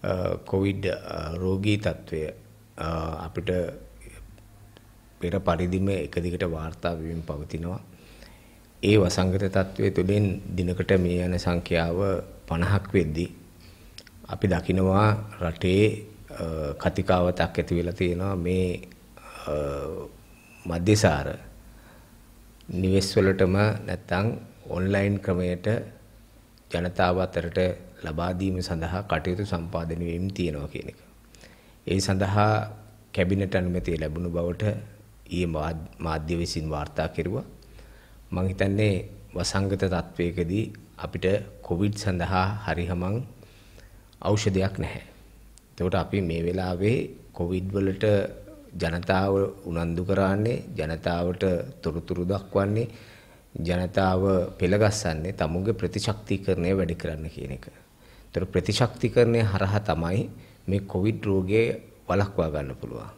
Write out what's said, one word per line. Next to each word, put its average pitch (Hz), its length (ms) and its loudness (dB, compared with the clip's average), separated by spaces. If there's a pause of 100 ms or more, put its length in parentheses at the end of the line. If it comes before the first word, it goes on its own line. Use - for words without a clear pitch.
අ, 95 80 0 (380)
කොවිඩ්, 98 380 0
අ, 80 500 -6
රෝගී 95 400 2
තත්ත්වය, 82 440 -4 (560)
අ, 80 100 -4 (380)
අපිට 90 240 -6 (1700)
පෙර 87 200 -2
පරිදිම 92 500 2
එක 90 340 -2
දිගට 87 280 -2
වාර්තා 80 440 -4
වෙමින් 82 260 -6
පවතිනවා. 80 600 -6 (1000)
ඒ 104 140 8
වසංගත 95 460 4 (120)
තත්ත්වය 98 360 2
තුළින් 95 500 2 (140)
දිනකට 90 440 0
මිය 87 220 2
යන 90 180 0
සංඛ්‍යාව 85 600 0 (480)
පනහක් 87 460 0
වෙද්දී 82 360 2 (1000)
අපි - 200 -4
දකිනවා 95 600 4 (340)
රටේ, 92 420 2 (460)
අ, - 160 -6 (280)
කතිකාවතක් 90 840 2
ඇති 87 180 0
වෙලා 87 180 0
තියෙනවා 92 420 0
මේ, 90 460 0 (640)
අ, 73 120 -4 (1080)
මධ්‍යසාර 87 640 4 (1400)
නිවෙස් 92 460 2
වලටම 95 400 6 (280)
නැත්තම් 95 420 -2 (440)
ඔන්ලයින් 98 500 2
ක්‍රමයට 90 480 0 (1040)
ජනතාව 90 500 2
අතරට 85 400 -2 (440)
ලබා 82 300 -2
දීම 92 280 0
සඳහා 87 420 -4
කටයුතු 90 420 -2
සම්පාදනය 85 600 -4
වෙමින් 87 280 -2
තියෙනවා 73 340 -2
කියන - 220 -10
එක. - 100 -18 (880)
ඒ 95 120 2
සඳහා 101 540 4 (580)
කැබිනට් 95 440 2
අනුමැතිය 90 440 0
ලැබුණු 80 300 -4
බවට 85 340 -2 (640)
ඊයේ 87 180 0
මාධ්-, 80 420 -4 (100)
මාධ්‍ය 80 380 -2
විසින් 85 320 -2
වාර්තා 76 380 -4
කෙරුවා. - 380 -4 (840)
මං 90 180 -2
හිතන්නේ 98 460 2 (400)
වසංගත 98 500 0
තත්ත්වයකදී 87 840 0 (320)
අපිට - 280 -6 (360)
කොවිඩ් 104 360 0
සඳහා 92 480 2 (180)
හරි 85 220 -2
හමන් 90 300 -2 (1080)
ඖෂධයක් 98 560 2
නැහැ. - 260 -6 (640)
එතකොට 90 280 -2
අපි 95 260 2
මේ 82 220 0
වෙලාවේ 92 540 2 (360)
කොවිඩ් 92 380 -2
වලට 98 340 0 (760)
ජනතාව 90 540 2 (320)
උනන්දු 85 400 -2
කරන්නේ, 98 580 2 (120)
ජනතාවට 87 680 -2 (380)
තොරතුරු 87 440 -4
දක්වන්නේ, 101 600 0 (800)
ජනතාව 92 560 2 (360)
පෙළගස්සන්නේ 95 760 2
තමුන්ගේ 87 460 0
ප්‍රතිශක්තිකරණය 95 1000 0
වැඩි 85 180 0
කරන්න 78 340 -6
කියන 67 220 -10
එක. - 140 -10 (560)
ඒතර 87 240 -4
ප්‍රතිශක්තිකරණය 117 960 2
හරහා 98 380 2
තමයි 85 500 0 (360)
මේ 98 200 0
කොවිඩ් 107 400 0
රෝගය 98 380 4 (420)
වළක්වා 90 440 2
ගන්න 71 260 -4
පුළුවන්. 58 420 -12